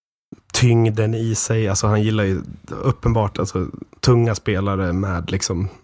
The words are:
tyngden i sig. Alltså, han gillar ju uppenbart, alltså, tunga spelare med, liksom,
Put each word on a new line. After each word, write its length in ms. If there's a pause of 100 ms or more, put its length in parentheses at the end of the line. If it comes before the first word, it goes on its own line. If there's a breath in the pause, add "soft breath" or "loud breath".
(520)
tyngden 600
i 200
sig. 340
Alltså, 180
han 160
gillar 220
ju 160 (300)
uppenbart, 680
alltså, 280 (340)
tunga 340
spelare 580
med, 380
liksom, 380 (160)